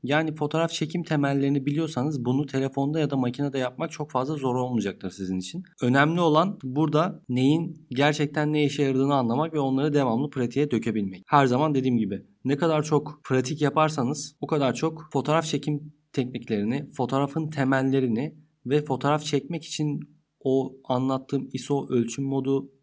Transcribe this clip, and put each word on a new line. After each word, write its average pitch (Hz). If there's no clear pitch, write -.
Yani 151
fotoğraf 160
çekim 160
temellerini 139
biliyorsanız 147
bunu 131
telefonda 135
ya 147
da 139
makinede 131
yapmak 143
çok 151
fazla 131
zor 131
olmayacaktır 110
sizin 92
için. 165
Önemli 143
olan 170
burada 151
neyin 139
gerçekten 151
ne 151
işe 143
yaradığını 135
anlamak 135
ve 156
onları 139
devamlı 135
pratiğe 139
dökebilmek. 107
Her 143
zaman 139
dediğim 127
gibi 98
ne 135
kadar 156
çok 151
pratik 131
yaparsanız 147
o -
kadar 135
çok 156
fotoğraf 151
çekim 151
tekniklerini, 123
fotoğrafın 139
temellerini 135
ve 147
fotoğraf 147
çekmek 151
için 147
o 131
anlattığım 131
iso 135
ölçüm 120
modu 135